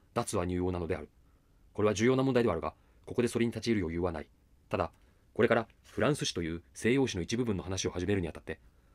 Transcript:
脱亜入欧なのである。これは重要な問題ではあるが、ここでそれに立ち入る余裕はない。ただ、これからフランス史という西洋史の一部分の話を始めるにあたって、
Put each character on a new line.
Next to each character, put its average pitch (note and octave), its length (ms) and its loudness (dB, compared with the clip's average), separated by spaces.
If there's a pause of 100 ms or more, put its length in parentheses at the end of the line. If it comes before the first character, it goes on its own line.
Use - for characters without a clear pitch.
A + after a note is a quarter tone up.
(140)
脱 A2+ 260 -2
亜 F2+ 60 -2
入 F2+ 160 0
欧 F2+ 100 0
な F2+ 60 -4
の E2+ 80 -4
で E2 100 -2
あ D2 40 -8
る。 D2 100 -16 (640)
こ G2+ 80 -2
れ G#2 60 6
は G#2 60 2
重 G#2+ 120 2
要 C3 100 6
な C3 60 2
問 C3+ 100 2
題 A#2+ 100 4
で A#2 60 2
は F2+ 60 2
あ - 20 -2
る D#2+ 60 -4
が、 D#2 100 -6 (320)
こ - 100 -10
こ B2 80 0
で A#2 60 2
そ A#2 100 -2
れ A2+ 60 2
に A#2 80 -2
立 A2 120 -8
ち - 40 -2
入 A#2 60 4
る G#2 80 2
余 E2 140 -4
裕 E2+ 40 -2
は F2 120 0
な D2+ 100 -6
い。 - 40 -14 (440)
た G#2 80 -2
だ、 E2+ 120 0 (440)
こ G#2+ 80 2
れ A2+ 60 6
か A#2 80 4
ら A#2 120 -2 (160)
フ - 160 -6
ラ A2 80 4
ン D3 80 2
ス - 80 -4
史 - 100 -2
と F2+ 80 -2
い D#2+ 120 -2
う E2+ 80 -8 (100)
西 A2+ 220 2
洋 C3+ 120 4
史 G2+ 100 -4
の F2 60 -2
一 A2+ 140 -4
部 B2+ 80 0
分 G#2+ 120 0
の E2+ 60 -4
話 F#2+ 240 -4
を F2+ 40 0
始 F2+ 160 -4
め G#2 80 2
る F#2+ 80 0
に D#2+ 60 -4
あ D#2 40 -8
た - 80 -14
っ - 20 -20
て、 - 160 -10 (360)